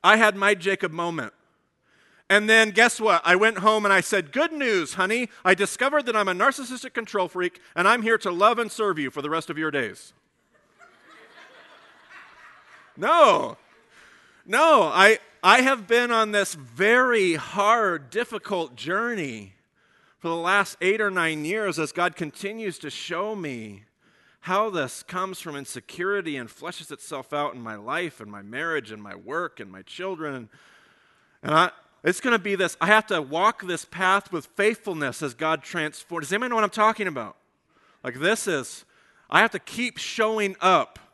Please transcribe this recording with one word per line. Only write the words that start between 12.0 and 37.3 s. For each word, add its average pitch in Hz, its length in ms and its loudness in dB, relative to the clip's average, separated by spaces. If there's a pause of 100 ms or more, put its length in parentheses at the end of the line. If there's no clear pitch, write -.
No. 226 600 4 (880)
No, 269 380 6
I, 190 360 6 (240)
I 214 180 8
have 254 260 0
been 240 240 2
on 220 200 2
this 202 240 0
very 190 800 2
hard, 190 720 2
difficult 190 680 -6
journey 143 800 -6 (640)
for 170 120 -8
the 170 60 -2
last 185 460 6
eight 196 200 2
or 208 100 0
nine 160 340 -2
years 190 320 -4
as 156 140 -4
God 175 240 -2
continues 196 640 -10
to 151 100 -12
show 185 460 -8
me 113 480 -12 (560)
how 202 300 -2
this 160 340 -6
comes 185 360 -8
from 156 160 -12
insecurity 165 800 -8
and 120 140 -12
fleshes - 420 -16
itself 139 420 -14
out 147 200 -4
in 123 80 -16
my 110 140 -12
life 139 460 -10
and 104 80 -18
my 101 120 -18
marriage 127 500 -8
and 107 100 -16
my 101 140 -16
work 156 440 -10
and 98 120 -16
my 95 120 -20
children. 160 520 -10
And, 120 140 -14 (920)
and 147 120 -4
I, 165 180 4 (320)
it's 180 180 0
gonna 240 180 2
be 196 160 -2
this, 180 240 -2
I 165 80 0
have 214 200 6
to 175 140 -2
walk 165 420 -2
this 180 200 -6
path 190 480 0
with 165 140 -6 (120)
faithfulness 175 640 -2
as 135 100 -8
God 160 300 -4
transforms. 160 640 -8
Does 160 60 -4
anybody 240 160 -4
know 240 60 -4
what 220 100 2
I'm 202 40 -4
talking 214 380 0
about? 123 300 -10 (680)